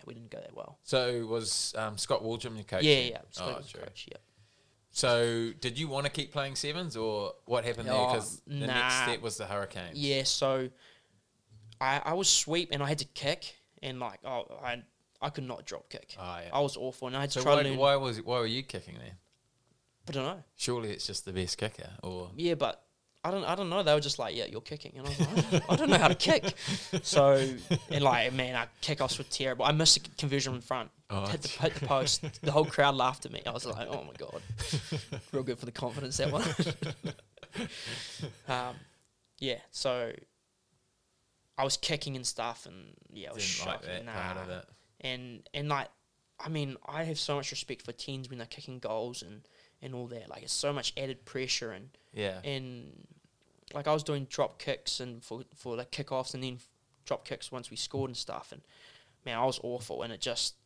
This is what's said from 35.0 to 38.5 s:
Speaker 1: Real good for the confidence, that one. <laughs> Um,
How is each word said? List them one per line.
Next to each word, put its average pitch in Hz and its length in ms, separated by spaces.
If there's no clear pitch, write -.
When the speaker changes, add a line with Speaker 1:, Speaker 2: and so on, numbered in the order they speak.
Speaker 1:
Real 139 120
good 123 140
for - 80
the 120 60
confidence, 131 460
that 143 140
one. 147 120
<laughs> 160 720
Um, 127 280